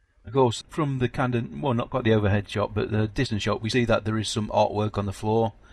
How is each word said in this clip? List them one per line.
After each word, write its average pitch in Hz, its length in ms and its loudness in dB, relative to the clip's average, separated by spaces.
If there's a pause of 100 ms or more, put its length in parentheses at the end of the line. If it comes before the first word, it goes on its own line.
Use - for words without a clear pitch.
(260)
Of 107 80 -12
course, 127 360 2
from 139 300 -2
the 123 100 2
Camden, 127 520 -2
well, 139 120 0
not 117 160 -2
quite 123 140 -2
the 110 100 4
overhead 104 360 2
shot, 101 240 -2
but 104 180 -2
the 107 160 0
distance 107 360 -2
shot, 104 180 0
we 110 80 -4
see 120 160 2
that 107 200 2
there 110 120 0
is 104 100 -2
some 107 220 -4
artwork 104 480 0
on 101 80 -2
the 98 80 -4
floor. 110 400 0 (200)